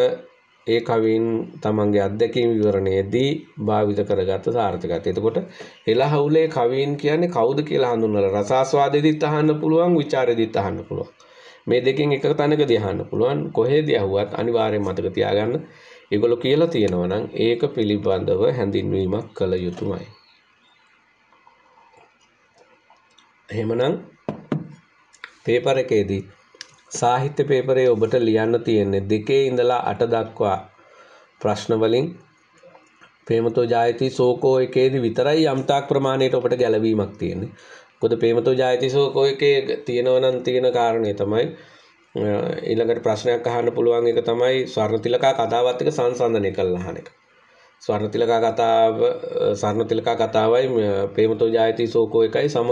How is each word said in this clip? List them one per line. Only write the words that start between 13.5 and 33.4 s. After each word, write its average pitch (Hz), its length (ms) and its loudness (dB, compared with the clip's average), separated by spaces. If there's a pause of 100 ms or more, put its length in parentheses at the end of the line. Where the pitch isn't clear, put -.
අහුවත් 98 360 -2
අනිවාර්යෙන් 110 500 0
මතක 95 260 -4
තියාගන්න. 104 500 -2 (460)
ඒගොල්ලෝ 117 380 0
කියලා 151 240 2
තියෙනවා 90 400 0
නම් 104 160 -2 (140)
ඒක 117 220 0 (100)
පිළිබඳව 101 800 0
හැඳින්වීමක් 98 840 -2
කළ 92 260 -2
යුතුමයි. 90 480 -8 (3500)
එහෙමනම් 117 460 -2 (1500)
පේපර් 123 380 0
එකේදී 98 440 0 (640)
සාහිත්‍ය 135 580 -2
පේපරේ 131 420 2
ඔබට 113 300 2
ලියන්න 113 440 2
තියෙන්නේ 101 420 0
දෙකේ 107 400 0
ඉඳලා 123 420 2
අට - 200 -2
දක්වා 110 540 0 (800)
ප්‍රශ්න 104 400 -2
වලින් 117 300 2 (1120)
ප්‍රේමතෝ 117 440 0